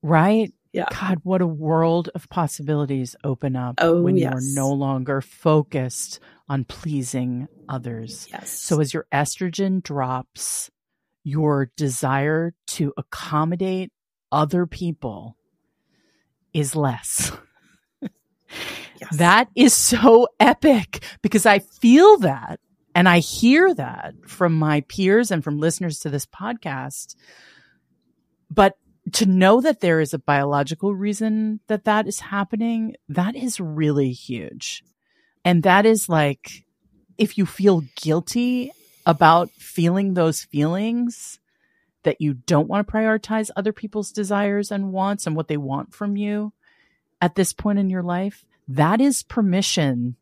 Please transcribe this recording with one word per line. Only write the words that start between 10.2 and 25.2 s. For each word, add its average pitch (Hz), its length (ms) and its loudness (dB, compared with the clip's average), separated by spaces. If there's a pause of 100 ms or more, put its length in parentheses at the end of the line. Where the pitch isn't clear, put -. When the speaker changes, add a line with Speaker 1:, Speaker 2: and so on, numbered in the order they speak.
Speaker 1:
your 143 520 0
desire 147 760 -2 (140)
to 143 300 -4
accommodate 180 920 -4 (400)
other 156 360 0
people 117 680 -10 (1160)
is 147 220 -4
less. - 560 -4 (680)
<laughs> 233 80 -10 (920)
Speaker 2:
Yes. - 160 -8
Speaker 1:
That 185 380 4
is 247 180 6
so 233 540 6 (120)
epic, 247 640 4 (180)
because 214 240 2
I 202 140 6
feel 330 580 8
that 139 420 -4 (340)
and 180 160 6
I 175 100 6
hear 302 540 4
that 123 400 -8 (140)
from 175 260 0
my 151 280 2
peers 196 500 2